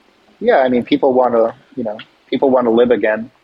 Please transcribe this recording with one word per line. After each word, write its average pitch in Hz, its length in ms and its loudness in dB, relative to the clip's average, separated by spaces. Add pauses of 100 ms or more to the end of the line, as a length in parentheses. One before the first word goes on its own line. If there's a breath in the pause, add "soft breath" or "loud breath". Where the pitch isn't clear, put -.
(400)
Yeah, 214 180 2
I 131 100 2
mean, 123 140 0
people 139 300 0
wanna, 117 420 0 (220)
you 123 80 -8
know, 110 140 -10 (300)
people 135 220 0
wanna 123 200 2
live 120 200 2
again. 110 400 -2 (140)